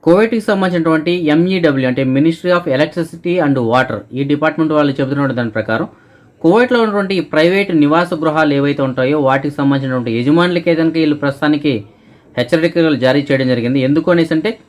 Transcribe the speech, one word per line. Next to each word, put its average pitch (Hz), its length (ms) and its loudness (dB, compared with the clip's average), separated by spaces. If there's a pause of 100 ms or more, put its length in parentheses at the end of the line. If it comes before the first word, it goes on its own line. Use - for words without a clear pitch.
కువైట్కి 220 440 2
సంబంధించినటువంటి 175 640 0 (220)
ఎంఈడబ్ల్యూ 165 560 2
అంటే 127 120 -2 (140)
Ministry 165 400 0
of 175 80 -2 (100)
Electricity 165 600 -2 (100)
and 139 140 2 (120)
Water 127 280 0 (200)
ఈ 139 140 -2
డిపార్ట్‌మెంట్ 156 440 0
వాళ్ళు 147 220 2
చెబుతున్న 139 400 -2
దాని 117 160 -4
ప్రకారం 113 320 -2 (560)
కువైట్లో 240 400 2
ఉన్నటువంటి 196 380 -2
ఈ - 20 -4 (100)
ప్రైవేట్ 185 380 2 (120)
నివాస 165 280 2 (120)
గృహాలు 156 360 0
ఏవైతే 143 300 -2
ఉంటాయో 131 280 -2 (120)
వాటికి 139 300 -2
సంబంధించినటువంటి 135 600 -2
యజమానులకి 170 540 0
ఏదైనా 160 260 0
వీళ్ళు 151 240 0
ప్రస్తుతానికి 147 500 -2 (680)
హెచ్చరికలు 160 680 0
జారీ 131 240 2
చేయడం 135 240 0
జరిగింది. 120 340 -2
ఎందుకు 160 280 0
అనేసి 165 220 0
అంటే 160 140 -2 (180)